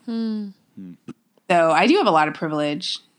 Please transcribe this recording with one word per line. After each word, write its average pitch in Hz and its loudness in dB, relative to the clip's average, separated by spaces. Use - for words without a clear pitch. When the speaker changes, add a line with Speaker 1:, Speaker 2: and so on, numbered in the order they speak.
Speaker 1:
Hmm. 220 -6
Speaker 2:
Hmm. 92 -18
Speaker 3:
So 165 4
I 165 4
do 285 4
have 330 0
a - 4
lot 156 4
of 151 -6
privilege. 151 -6